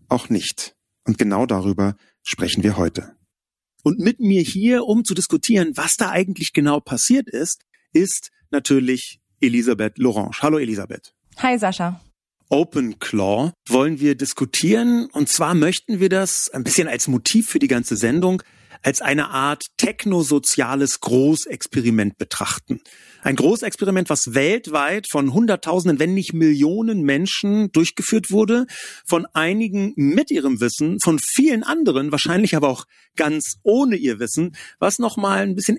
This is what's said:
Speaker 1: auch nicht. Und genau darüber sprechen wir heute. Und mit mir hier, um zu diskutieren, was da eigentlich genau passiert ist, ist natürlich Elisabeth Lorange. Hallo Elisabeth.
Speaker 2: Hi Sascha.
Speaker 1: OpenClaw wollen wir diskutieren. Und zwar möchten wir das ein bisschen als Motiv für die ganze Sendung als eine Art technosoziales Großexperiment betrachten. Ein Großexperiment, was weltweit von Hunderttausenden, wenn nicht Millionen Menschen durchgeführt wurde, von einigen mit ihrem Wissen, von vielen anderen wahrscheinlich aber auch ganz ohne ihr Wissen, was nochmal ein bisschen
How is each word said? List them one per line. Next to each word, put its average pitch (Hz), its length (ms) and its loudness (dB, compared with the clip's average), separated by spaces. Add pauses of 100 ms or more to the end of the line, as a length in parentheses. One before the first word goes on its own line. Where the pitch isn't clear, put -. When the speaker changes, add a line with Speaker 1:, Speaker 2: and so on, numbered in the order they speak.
Speaker 1:
auch 123 200 -2
nicht. - 480 -4 (280)
Und 110 140 0
genau 107 280 2
darüber 98 500 0 (260)
sprechen - 400 -4
wir 104 140 2
heute. - 400 -4 (640)
Und 190 160 0
mit 202 220 0
mir 196 220 4
hier, 233 420 0
um 226 200 2
zu 185 100 -4
diskutieren, 175 600 0
was 151 220 -2
da 196 140 0
eigentlich 180 420 -2
genau 147 280 2
passiert - 480 0
ist, - 340 -6 (300)
ist - 380 0 (200)
natürlich 131 720 0 (200)
Elisabeth 117 560 0
Lorange. 110 460 0
Hallo 156 160 2
Elisabeth. 110 560 -8 (240)
Speaker 2:
Hi 254 200 2
Sascha. 180 420 -4 (500)
Speaker 1:
OpenClaw 123 1040 0 (140)
wollen 139 320 2
wir 143 180 2
diskutieren. 220 920 0
Und 147 240 -2
zwar 165 240 0
möchten 180 440 0
wir 185 120 2
das 190 400 -2
ein 131 120 -8
bisschen 160 260 0
als 120 200 -4
Motiv 139 400 2
für 160 100 0
die 139 100 2
ganze 120 280 0
Sendung 175 460 2 (400)
als - 200 -2
eine 143 260 0
Art 135 380 -4 (100)
technosoziales 143 1200 0
Großexperiment 123 1160 0
betrachten. - 640 -6 (420)
Ein 135 140 0
Großexperiment, 190 720 0
was 139 240 -2
weltweit 156 800 0
von 139 240 0
Hunderttausenden, 180 640 2
wenn 170 160 2
nicht 190 180 -2
Millionen 165 720 2
Menschen 190 680 0
durchgeführt 180 580 0
wurde, 220 360 2 (380)
von 170 300 0
einigen 196 640 0
mit 151 340 2
ihrem 135 300 0
Wissen, 151 440 0
von 156 140 2
vielen 262 440 2
anderen 175 480 0
wahrscheinlich 170 460 0
aber 143 140 2
auch - 160 -6 (300)
ganz 151 480 -2
ohne 240 320 4
ihr 120 220 -2
Wissen, 151 380 -4 (220)
was 196 200 0
nochmal 196 420 -2
ein 196 160 -2
bisschen 214 220 0